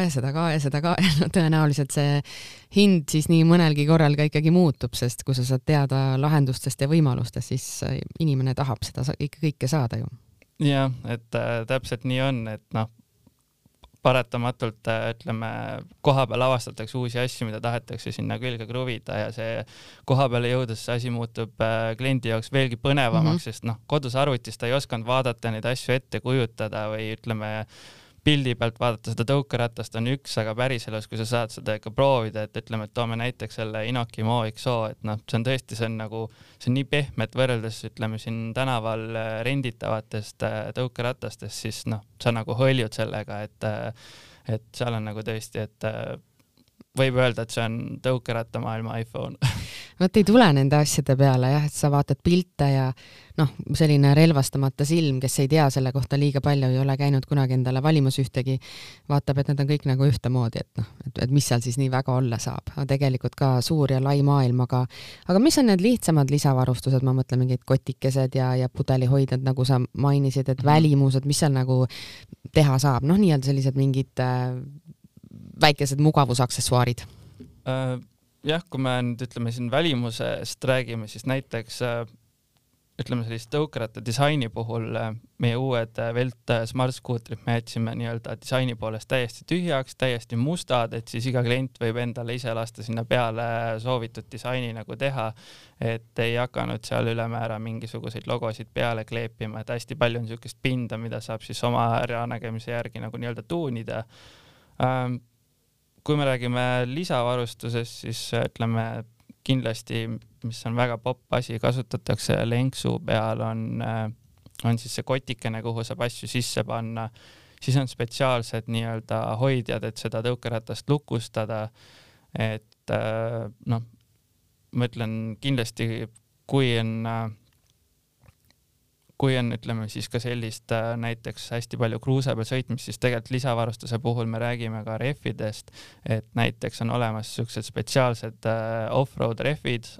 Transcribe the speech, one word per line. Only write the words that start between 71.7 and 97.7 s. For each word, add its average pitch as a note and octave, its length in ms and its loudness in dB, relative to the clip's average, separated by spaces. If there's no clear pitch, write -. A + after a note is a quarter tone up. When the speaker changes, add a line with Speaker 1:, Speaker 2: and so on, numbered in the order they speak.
Speaker 1:
teha C#3+ 280 6
saab? C3 240 2
Noh, F3 160 4
nii-öelda C#3+ 320 4
sellised C3+ 240 2
mingid, C3+ 400 2
äh, B2+ 400 0
väikesed C#3+ 400 4
mugavusaksessuaarid. B2 1000 4
Speaker 2:
Äh, C3 340 -2
jah, D#3+ 260 -2
kui C3 100 -4
me B2+ 220 0
nüüd, A#2+ 220 -4
ütleme, A#2 280 -4
siin A#2+ 200 -6
välimusest A#2+ 920 -2
räägime, A#2 440 -2
siis - 180 -14
näiteks, B2+ 560 -6
äh, A#2+ 240 -4
ütleme, B2 260 -4
sellist A2+ 280 -10
tõukeratta D3 480 -4
disaini B2 480 2
puhul, A#2 380 -4
äh, A2+ 140 -4
meie A#2+ 180 2
uued, B2 420 -2
äh, A#2 160 -4
Welt, B2 360 -2
äh, A2+ 140 2
Smart B2+ 300 -2
Scooterid - 500 -8
me A#2 140 0
jätsime A#2 360 -4
nii-öelda A#2 420 -8
disaini B2+ 380 -2
poolest A2 340 -8
täiesti B2 360 -4
tühjaks, D#3+ 540 -2
täiesti A#2+ 380 -2
mustad, B2 580 0
et A#2 140 -8
siis A#2+ 180 -4
iga B2 180 0
klient B2+ 360 -2
võib A2+ 160 -2
endale A#2+ 380 -6
ise A#2+ 200 -6
lasta A2+ 280 -8
sinna A2+ 220 -4
peale A#2 440 0
soovitud A#2 500 -4
disaini B2 420 -6
nagu A2+ 240 -12
teha, C3 300 -4
et A2+ 380 -6
ei A#2 180 0
hakanud A#2+ 480 -4
seal A#2 240 -2
ülemäära A2+ 500 -4
mingisuguseid A2+ 680 -10